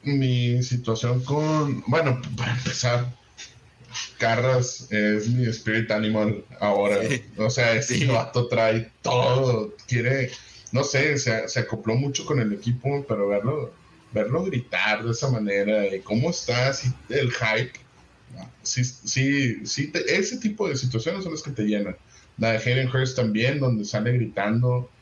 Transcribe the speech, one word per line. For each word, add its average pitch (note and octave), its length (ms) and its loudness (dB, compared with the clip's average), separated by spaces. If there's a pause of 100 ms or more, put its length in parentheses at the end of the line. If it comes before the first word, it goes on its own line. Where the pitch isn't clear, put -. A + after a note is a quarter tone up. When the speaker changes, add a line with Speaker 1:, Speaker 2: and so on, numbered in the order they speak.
Speaker 1:
Mi B2+ 580 2
situación A#2+ 640 0
con, D3+ 640 0
bueno, C#3 340 2 (160)
para A#2+ 160 -2
empezar, B2 640 -2 (1000)
Karras B2 720 2
es G#2+ 380 2
mi B2 180 4
spirit A2+ 440 -2
animal G#2+ 520 0 (160)
ahora. G2+ 380 4 (100)
Speaker 2:
Sí. B2+ 160 -2 (140)
Speaker 1:
O A2 120 0
sea, A#2 240 2
ese A#2 220 0
Speaker 2:
Sí. G#2 100 2
Speaker 1:
vato A#2+ 420 2
trae A2+ 440 2 (100)
todo, B2 720 2 (140)
quiere, B2 440 0 (400)
no C3+ 120 2
sé, D3 340 2
se, - 320 -2
se B2 120 -2
acopló A2 340 -2
mucho C#3 300 -2
con C#3 140 0
el G#2+ 140 0
equipo, C#3 540 -2
pero G2+ 200 0
verlo, A#2 460 0 (400)
verlo A#2 300 0
gritar G#2+ 600 -2
de A#2 80 -2
esa C3+ 200 -2
manera, G#2 560 2
y F#2+ 140 -2
cómo A#2+ 280 2
está, B2+ 400 0
así, C3 200 -2 (200)
el B2+ 220 2
hype, A2+ 420 -2 (880)
sí, - 220 -2
sí, C3+ 840 0
sí, D3+ 220 -4
te, - 300 0
ese A#3+ 200 -2
tipo G3+ 320 -2
de C3 80 -2
situaciones C3 460 -2
son E3 100 -6
las D3+ 100 -8
que C#3+ 80 -10
te A2 120 -4
llenan. G#2 320 -2 (420)
La A2+ 140 0
de A2 80 2
Hayden B2+ 360 0
Hurst C3 200 0
también, A#2+ 440 0
donde A#2 260 0
sale G#2+ 280 -2
gritando A#2+ 760 0 (120)